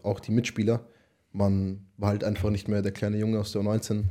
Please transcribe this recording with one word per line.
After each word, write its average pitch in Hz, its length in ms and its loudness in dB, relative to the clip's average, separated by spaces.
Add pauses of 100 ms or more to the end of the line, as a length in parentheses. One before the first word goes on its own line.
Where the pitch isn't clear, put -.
auch 101 160 -2
die - 120 -6
Mitspieler. 113 540 0 (460)
Man 98 560 0 (100)
war 104 120 2
halt 104 140 0
einfach 104 280 0
nicht 98 160 -2
mehr 104 160 0
der 98 80 0
kleine 104 260 -2
Junge 107 220 0
aus 101 120 -4
der 101 100 -2
U - 20 0
neunzehn, 104 480 0